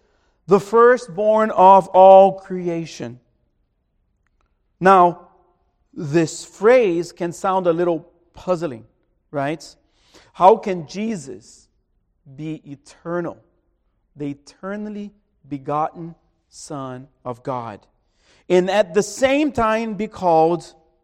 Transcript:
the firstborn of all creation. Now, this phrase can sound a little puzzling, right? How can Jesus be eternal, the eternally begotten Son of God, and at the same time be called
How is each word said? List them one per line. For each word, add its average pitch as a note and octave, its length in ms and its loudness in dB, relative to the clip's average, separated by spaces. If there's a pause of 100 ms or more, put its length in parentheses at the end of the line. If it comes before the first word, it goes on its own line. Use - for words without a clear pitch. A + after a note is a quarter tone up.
(480)
the F#3+ 100 4
firstborn A3 920 0
of F#3 360 6
all F#3+ 520 8
creation. E3 800 -10 (1600)
Now, F3 480 4 (640)
this D#3 500 -4
phrase G3 680 0
can F3 200 -10
sound F#3+ 360 -4
a E3+ 40 2
little E3 380 -4 (220)
puzzling, D#3 520 -8 (460)
right? D3 320 -8 (720)
How G3 240 4
can F3+ 320 -8
Jesus D3 800 -14 (680)
be D3+ 300 -14
eternal, D3+ 720 -12 (800)
the C#3+ 140 -10
eternally G#3 800 -14 (340)
begotten D3 720 -8 (320)
Son C3+ 580 -16 (180)
of A#2+ 200 -14
God, A#2 420 -10 (640)
and F#3 220 0
at G3+ 240 -2
the G#3 80 0
same C4+ 500 -2
time A3 420 -4
be G#3 140 -8
called E3 640 -2 (300)